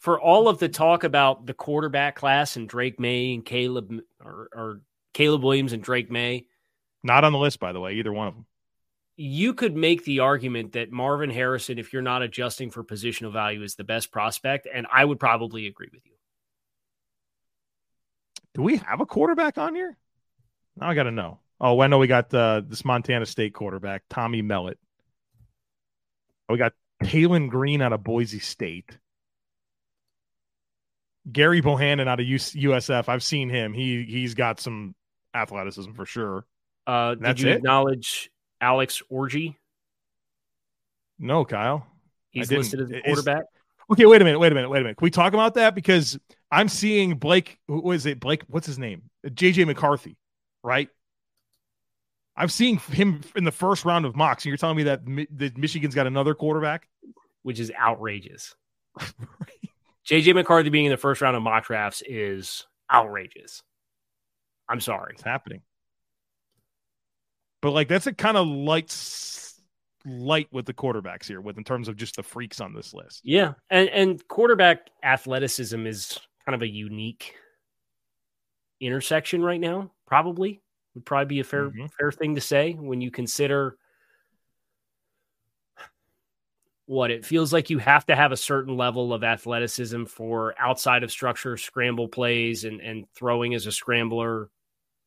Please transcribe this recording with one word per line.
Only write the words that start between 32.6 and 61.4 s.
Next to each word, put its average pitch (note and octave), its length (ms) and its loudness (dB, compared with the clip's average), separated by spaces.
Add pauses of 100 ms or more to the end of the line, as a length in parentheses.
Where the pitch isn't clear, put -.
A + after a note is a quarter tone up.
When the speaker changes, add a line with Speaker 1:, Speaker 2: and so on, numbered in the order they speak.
Speaker 2:
S B2 160 -2
F. B2 180 0
I've B2 140 -2
seen C#3 280 -4
him. A2+ 240 -2
He, B2 300 -4
he's A#2 300 -6
got A2+ 260 -2
some G#2+ 340 -10 (400)
athleticism G2+ 580 -8
for G2+ 140 -12
sure. G2 400 -8 (400)
Speaker 1:
Uh, A#2+ 260 0
Speaker 2:
And A#2 80 -8
Speaker 1:
did A2+ 60 -2
Speaker 2:
that's B2+ 160 0
Speaker 1:
you C3 80 2
Speaker 2:
it? G3 60 4
Speaker 1:
acknowledge C3+ 760 0 (300)
Alex B2+ 420 0 (100)
Orji? C#3 440 -6 (1600)
Speaker 2:
No, D3 260 0
Kyle. A#2+ 420 -4
I - 60 -20 (380)
Speaker 1:
He's B2 180 -6
Speaker 2:
didn't. C3+ 140 2
Speaker 1:
listed B2+ 180 -4
as B2+ 100 -8
a B2 80 -10
Speaker 2:
Is - 60 -10
Speaker 1:
quarterback. C#3+ 400 0 (460)
Speaker 2:
Okay, G#3+ 160 10
wait A3 140 12
a G3 40 10
minute, D#3 140 6
wait E3 140 8
a - 20 2
minute, C3 160 0
wait C3+ 100 2
a - 40 2
minute. A2 140 -6
Can E3 80 2
we F3 40 2
talk F3+ 220 4
about A3 220 4
that? A3 200 4
Because E3 440 2 (320)
I'm G3 180 4
seeing G3+ 480 0
Blake, F3 420 2 (100)
who D3+ 120 -4
was E3 260 -2
it? C#3 140 -4
Blake, D3 260 -2
what's D#3+ 200 -6
his C3+ 120 -10
name? G#2+ 240 -8 (320)
J F3+ 180 4
J F3 120 4
McCarthy, C#3+ 520 0 (460)
right? C3 260 -2 (1500)
I'm F3 100 2
seeing A#3 300 2
him D#3 420 0 (140)
in G3 80 0
the E3 80 2
first F#3 340 0
round E3+ 220 2
of A#2 80 -6
mocks, C#3+ 300 2
and D3 60 -4
you're C#3 60 -2
telling D#3+ 200 0
me D3+ 80 0
that C#3 220 -2
Mi-, C#3 260 -6
that C3+ 260 -6
Michigan's D3 360 -4
got C3+ 120 2
another C#3 280 0
quarterback? D3+ 540 -2 (540)
Speaker 1:
Which A#2+ 160 -8
is A2+ 140 -6
outrageous. G#2+ 840 -6 (440)
Speaker 2:
<laughs> - 1080 -18
Speaker 1:
J D#3 180 4
J F3 100 8
McCarthy E3 380 4
being D3 160 4
in C#3+ 60 2
the C3 40 0
first C#3 240 -2
round B2+ 160 2
of A2+ 60 -4